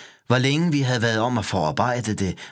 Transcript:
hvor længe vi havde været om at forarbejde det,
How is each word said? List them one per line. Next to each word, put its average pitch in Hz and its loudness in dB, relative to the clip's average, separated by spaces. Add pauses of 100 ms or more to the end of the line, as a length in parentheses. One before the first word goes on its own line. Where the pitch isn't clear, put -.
(260)
hvor 123 4
længe 147 2
vi 143 2
havde 127 0
været 113 0
om 120 0
at 101 -2
forarbejde 107 0
det, 90 -2 (140)